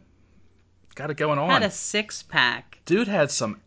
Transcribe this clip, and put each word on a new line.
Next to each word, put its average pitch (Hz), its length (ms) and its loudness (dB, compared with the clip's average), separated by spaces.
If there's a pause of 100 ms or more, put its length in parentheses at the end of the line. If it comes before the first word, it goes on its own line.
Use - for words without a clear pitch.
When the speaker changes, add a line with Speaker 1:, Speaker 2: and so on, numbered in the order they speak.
(960)
Speaker 1:
got 147 160 -8
it 143 60 -4
going 151 240 0
on." 165 100 0
Speaker 2:
Had 262 140 4
a 190 60 -2
six-pack. - 1120 -2
Speaker 1:
Dude 202 240 2
had 165 220 2
some, 107 360 -4